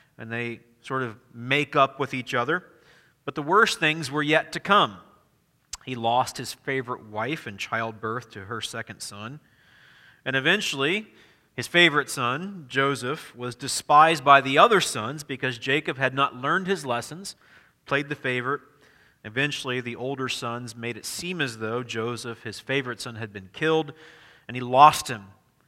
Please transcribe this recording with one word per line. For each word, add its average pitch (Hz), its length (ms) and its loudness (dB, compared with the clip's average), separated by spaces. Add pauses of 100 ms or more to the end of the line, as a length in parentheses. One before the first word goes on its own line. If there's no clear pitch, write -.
(180)
and 113 140 -12
they 117 280 -6 (220)
sort 131 220 -4
of 113 140 -8 (160)
make 135 420 -2
up - 240 2
with 135 140 -2
each 127 200 -8
other. 135 320 0 (580)
But - 120 -10
the 156 60 -6
worst 196 380 4
things 156 320 0
were 147 100 -2
yet 151 300 2
to 160 80 -8
come. 156 380 4 (840)
He 127 120 -8
lost 117 420 0
his 123 160 -10
favorite 127 520 -6
wife 113 420 -6
in 101 100 -12
childbirth 113 760 -6
to 101 100 -14
her 107 200 -10
second 113 380 -10
son. 110 400 -12 (840)
And 131 120 -4
eventually, 170 720 0 (480)
his 123 100 -6
favorite 151 440 4
son, 147 580 -4
Joseph, 131 680 -2
was 123 200 -8
despised 147 680 4
by 139 180 8
the 135 180 2
other 208 200 8
sons 135 440 -4
because 127 340 -4
Jacob 139 400 -2
had 131 160 0
not 135 220 0
learned 160 320 -2
his 175 180 -2
lessons, 139 500 -6 (520)
played 143 220 0
the 147 60 -4
favorite. 127 460 -4 (640)
Eventually, 127 580 -4
the 120 140 -8
older 131 340 -6
sons 120 460 -8
made 117 200 -8
it 104 100 -16
seem 175 360 -6
as 117 160 -2
though 110 240 -4
Joseph, 113 600 -8
his 107 160 -12
favorite 127 420 -4
son, 117 140 -12
had 107 180 -10
been 95 200 -14
killed, 156 400 0 (540)
and 120 80 -12
he 127 60 -6
lost 131 460 8
him, 107 180 -8 (420)